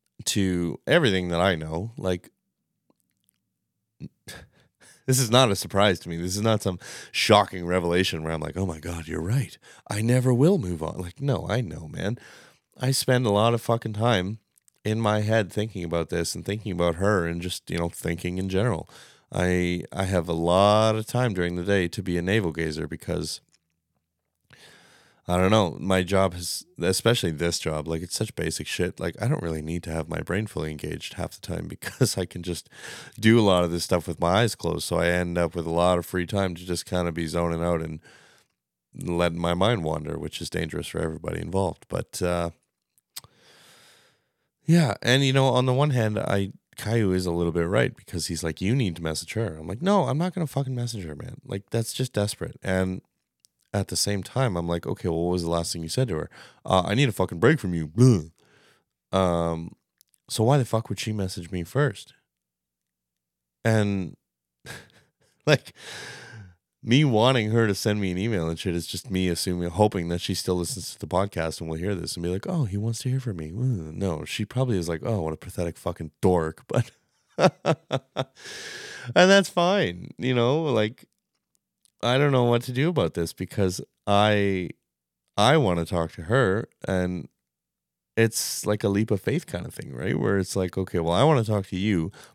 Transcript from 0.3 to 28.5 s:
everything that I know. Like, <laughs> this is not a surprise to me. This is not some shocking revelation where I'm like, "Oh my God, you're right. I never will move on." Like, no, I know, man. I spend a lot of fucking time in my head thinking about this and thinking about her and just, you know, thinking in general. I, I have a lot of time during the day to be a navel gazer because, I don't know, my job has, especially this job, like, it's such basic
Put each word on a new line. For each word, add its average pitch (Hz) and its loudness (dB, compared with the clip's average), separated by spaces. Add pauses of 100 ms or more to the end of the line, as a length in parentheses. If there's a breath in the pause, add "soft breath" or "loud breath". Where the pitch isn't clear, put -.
everything 104 4
that 85 0
I 95 4
know. 78 -6
Like, 92 -4 (1700)
<laughs> - -14 (1000 loud breath)
this 127 2
is 120 0
not 123 6
a 98 2
surprise 98 2
to - -12
me. 82 -6
This 90 -4
is 104 -2
not 110 2
some 92 -2 (320 loud breath)
shocking 101 4
revelation 87 2
where 80 -4
I'm 80 -4
like, 76 -6
"Oh 95 -2
my 80 -6
God, 82 -8
you're 80 -4
right. 110 -2 (320 loud breath)
I 104 -4
never 123 4
will 156 6
move 90 -2
on." 80 -4
Like, 90 -10
no, 135 -2
I 110 0
know, 82 -8
man. 95 -4 (600 loud breath)
I 127 0
spend 127 2
a 110 2
lot 107 4
of 117 -2
fucking 113 -2
time 104 0 (440)
in 107 0
my 107 2
head 107 2
thinking 104 -4
about 85 -2
this 85 -2
and 85 -10
thinking 104 -4
about 87 2
her 95 2
and 85 -4
just, - -8
you - -4
know, 85 0
thinking 87 -6
in 95 -4
general. 95 0 (420 loud breath)
I, 90 0
I 98 -2
have 90 0
a 87 -2
lot 101 6
of 110 -4
time 123 0
during 87 -2
the 87 -4
day 95 2
to - -10
be 90 -2
a 85 0
navel 95 0
gazer 78 -4
because, 80 -6 (1900 loud breath)
I 90 0
don't 92 4
know, 101 4
my 95 2
job 95 2
has, 87 -8 (160)
especially 92 2
this 85 -2
job, 76 -4
like, 82 -4
it's 87 -10
such - -4
basic - -4